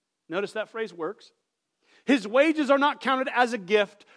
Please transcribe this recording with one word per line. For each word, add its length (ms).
notice 240
that 160
phrase, 240
works, 380
"his 220
wages 420
are 80
not 220
counted 340
as 200
a 40
gift, 480